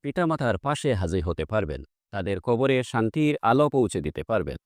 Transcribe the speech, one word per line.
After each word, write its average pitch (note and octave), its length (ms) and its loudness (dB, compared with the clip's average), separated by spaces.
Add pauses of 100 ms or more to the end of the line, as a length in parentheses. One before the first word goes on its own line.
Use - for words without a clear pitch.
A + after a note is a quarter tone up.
পিতামাতার C#3+ 560 0
পাশে C#3 360 0
হাজির F2+ 300 0
হতে D#2+ 200 -2
পারবেন। D#2+ 380 -2 (280)
তাদের G2 300 -4
কবরে B2+ 420 2
শান্তির B2+ 600 0
আলো C3+ 260 4
পৌঁছে B2 320 2
দিতে D2 220 -6
পারবেন। E2 440 -2